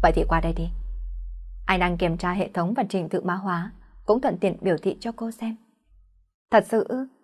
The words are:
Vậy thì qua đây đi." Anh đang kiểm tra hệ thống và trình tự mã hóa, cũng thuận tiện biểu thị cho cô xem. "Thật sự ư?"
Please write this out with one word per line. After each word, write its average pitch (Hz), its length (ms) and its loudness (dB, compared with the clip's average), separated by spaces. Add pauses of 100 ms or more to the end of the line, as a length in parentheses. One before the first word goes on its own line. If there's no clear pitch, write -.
Vậy - 120 8
thì 160 140 2
qua 165 120 4
đây 165 160 0
đi." 170 120 -4 (960)
Anh 185 140 4
đang 175 160 2
kiểm 170 200 2
tra 175 160 -2
hệ 190 220 -2
thống 180 200 0
và 247 140 0
trình 175 200 -2
tự 185 120 0
mã 180 140 -2
hóa, 185 380 -4 (340)
cũng 220 140 4
thuận 220 180 0
tiện 185 220 0
biểu - 220 2
thị 190 180 -2
cho 233 160 -6
cô 226 140 -6
xem. 226 260 -8 (920)
"Thật 190 160 6
sự 226 220 2
ư?" 262 180 -4 (180)